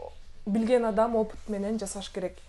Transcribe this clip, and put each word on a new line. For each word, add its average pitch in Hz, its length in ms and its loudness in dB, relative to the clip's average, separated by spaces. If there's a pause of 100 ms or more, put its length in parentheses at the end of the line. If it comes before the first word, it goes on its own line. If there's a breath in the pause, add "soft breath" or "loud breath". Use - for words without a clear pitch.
(460)
билген 226 380 4
адам 226 320 4
опыт 220 220 0 (100)
менен 208 300 -2
жасаш 196 340 -6
керек. 180 220 -4 (140)